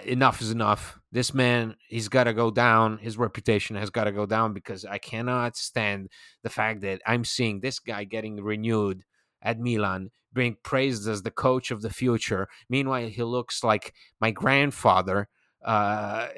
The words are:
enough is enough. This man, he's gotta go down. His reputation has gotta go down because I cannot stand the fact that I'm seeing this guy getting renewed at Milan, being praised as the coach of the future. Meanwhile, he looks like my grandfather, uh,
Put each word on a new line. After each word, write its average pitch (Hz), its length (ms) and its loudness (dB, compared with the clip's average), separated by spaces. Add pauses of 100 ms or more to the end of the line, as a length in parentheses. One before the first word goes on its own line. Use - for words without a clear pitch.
enough 123 360 4
is 110 100 -4
enough. 107 480 0 (140)
This 123 220 -2
man, 120 420 2 (100)
he's 110 220 -6
gotta 120 240 4
go 113 180 2
down. 113 480 4
His 107 200 -8
reputation 110 580 0
has 101 140 -6
gotta 107 220 0
go 104 140 -4
down 110 280 0
because 95 300 -12
I 101 140 -8
cannot 120 580 -4
stand 101 520 -4 (340)
the 113 80 -6
fact 110 300 -2
that 98 260 -4
I'm 120 180 2
seeing 110 360 -2
this 127 180 -6
guy 104 260 -8
getting 107 380 -8
renewed 107 640 0 (380)
at 113 180 -2
Milan, 101 500 -2 (220)
being 120 300 -2
praised 131 460 0
as 107 140 -4
the - 80 -6
coach 127 400 0
of 107 120 -6
the 110 80 -4
future. 113 580 0 (220)
Meanwhile, 131 380 -2
he 110 140 -6
looks 120 400 -4
like 110 300 2 (280)
my 113 100 2
grandfather, 101 960 4 (360)
uh, 107 720 0